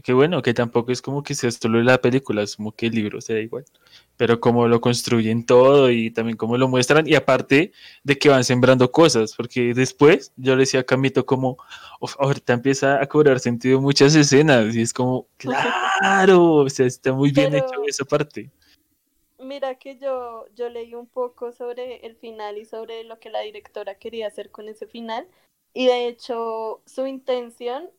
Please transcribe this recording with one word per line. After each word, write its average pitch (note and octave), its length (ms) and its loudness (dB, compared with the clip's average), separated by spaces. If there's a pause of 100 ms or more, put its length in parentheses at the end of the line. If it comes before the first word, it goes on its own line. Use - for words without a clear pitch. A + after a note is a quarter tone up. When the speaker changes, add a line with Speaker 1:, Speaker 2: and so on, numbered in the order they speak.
Speaker 1:
que B2+ 80 -2
bueno, C3 300 2
que A#2+ 120 0
tampoco A#2+ 380 -2
es A#2+ 80 -6
como C#3 220 -8
que D3 120 -10
sea A#2+ 160 -4
solo A#2 320 0
la B2+ 180 4
película, A#2+ 420 0
es G2+ 140 -10
como G#2+ 160 -10
que - 140 -8
el A2+ 80 -4
libro G#2 260 -6
se - 140 -10
da A2 60 -4
igual, A#2 240 -12 (520)
pero A#2 220 2
como A#2+ 300 2
lo A#2 120 2
construyen A#2 640 -2
todo C3 440 6
y A2+ 200 -2
también A2+ 260 -6
cómo A2+ 220 -4
lo C3 100 2
muestran, D3 400 2
y D#3 60 2
aparte C3+ 580 2 (320)
de C#3 140 0
que D3 100 2
van C3 160 4
sembrando B2+ 480 2
cosas, C#3+ 420 2
porque A#2+ 400 -4
después C3+ 640 2
yo C3 180 0
le C3 60 4
decía C3 200 0
a B2 40 -4
Camito C3+ 400 0
como, C3 320 -2 (440)
"Uf, - 180 -12
ahorita C#3 340 -2
empieza C3+ 500 0
a C#3 40 -2
cobrar C#3+ 340 4
sentido B2+ 400 0
muchas C#3 340 4
escenas", C#3 640 4
y A2+ 60 0
es A#2 100 -4
como, B2+ 340 -4 (120)
Speaker 2:
<laughs> - 0 - (640)
Speaker 1:
"Claro", F#3+ 560 4
o C#3 120 4
sea, C3+ 180 0
está C3 260 -4
muy C#3 200 2
bien C#3+ 180 2
Speaker 2:
Pero D3 160 0
Speaker 1:
hecho C#3+ 200 -8
esa C#3 180 -8
parte. D3 460 -4 (880)
Speaker 2:
mira C4+ 380 -14
que C4+ 220 -20
yo, B3 460 -10 (100)
yo A#3+ 140 -10
leí A#3 260 -16
un A#3+ 120 -18
poco B3 460 -10
sobre B3 540 -14
el A3+ 100 -20
final G#3+ 420 -14
y A3+ 80 -14
sobre A3+ 380 -14
lo A3+ 140 -20
que A#3 120 -20
la G#3+ 100 -8
directora G#3 560 -14
quería A3+ 320 -12
hacer G#3 220 -16
con G#3+ 180 -20
ese G#3+ 180 -18
final, A#3 400 -12 (480)
y B3+ 120 -2
de B3 200 0
hecho A3+ 800 -10
su C4 220 -8
intención B3+ 840 -8 (100)